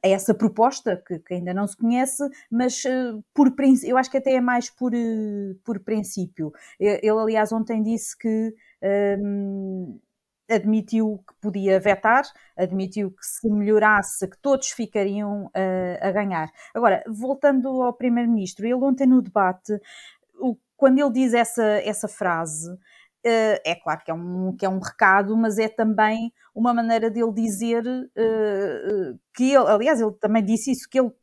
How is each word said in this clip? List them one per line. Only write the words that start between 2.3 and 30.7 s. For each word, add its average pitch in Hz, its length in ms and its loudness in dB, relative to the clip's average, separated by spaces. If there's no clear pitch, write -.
mas, 247 340 -2
eh, 254 300 -2
por 269 200 6
princ-, 269 320 4
eu 247 120 0
acho 254 140 2
que 269 80 -2
até 262 160 2
é 254 60 2
mais 247 280 0
por, 247 240 -4
eh, 214 640 -4
por 208 160 -6
princípio. 190 720 -6
E-, 202 240 0
ele, 214 160 2
aliás, 220 320 0
ontem 226 320 -2
disse 220 360 -4
que, 220 360 -2
hum, 196 760 -6
admitiu 214 760 0
que - 140 -20
podia 196 360 0
vetar, 202 440 2
admitiu 190 540 -4
que - 120 -20
se - 280 -8
melhorasse, 208 760 2
que - 120 -16
todos 269 320 0
ficariam, 202 840 -4
eh, 185 460 -2
a 196 100 0
ganhar. 180 400 -2
Agora, 220 320 2
voltando 262 760 0
ao 247 100 0
Primeiro-Ministro, 233 720 -2
ele 233 80 -2
ontem 262 340 0
no 254 140 6
debate, 190 580 0
o, 247 160 -2
quando 269 260 6
ele 285 120 2
diz 247 220 2
essa, 233 280 0
essa 208 240 -6
frase, 165 680 -4
eh, 220 400 2
é 165 120 -2
claro 160 280 -6
que - 80 -12
é 160 40 -4
um, 180 420 -4
que - 80 -6
é 196 60 0
um 190 80 -4
recado, 196 580 2
mas 220 220 0
é 220 100 0
também 220 640 0
uma 240 180 0
maneira 226 380 0
dele 226 240 -2
dizer, 226 520 -2
eh, 254 300 -6
eh, 202 1000 -2
que 254 180 2
ele, 262 160 6
aliás, 226 320 4
ele 214 120 0
também 214 300 2
disse 226 280 0